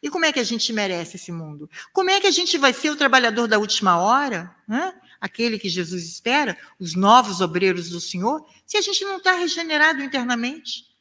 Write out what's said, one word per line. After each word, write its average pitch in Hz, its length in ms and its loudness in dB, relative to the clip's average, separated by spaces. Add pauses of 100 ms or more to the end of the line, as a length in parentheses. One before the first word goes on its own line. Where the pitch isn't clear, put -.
E 294 80 -6
como 330 160 -2
é 294 60 0
que 277 80 -2
a 233 40 0
gente 226 260 -4
merece 190 460 -4
esse 175 160 -14
mundo? 156 380 -12 (200)
Como 381 200 0
é 392 100 4
que 392 60 2
a 392 40 6
gente 339 280 0
vai 269 160 4
ser - 160 -2
o 294 60 -4
trabalhador 240 520 2
da 214 100 4
última 202 400 2
hora, 208 560 0 (140)
né? 320 260 -4 (240)
Aquele 226 400 -2
que 190 120 -6
Jesus 175 340 -6
espera, 233 540 -2 (200)
os 170 160 -8
novos 202 460 6
obreiros 175 480 0
do 175 100 -8
Senhor, 226 480 -4 (200)
se - 100 -4
a 415 60 2
gente 403 220 -2
não 392 140 -6
tá 370 140 2
regenerado 320 680 0
internamente? 254 1000 -6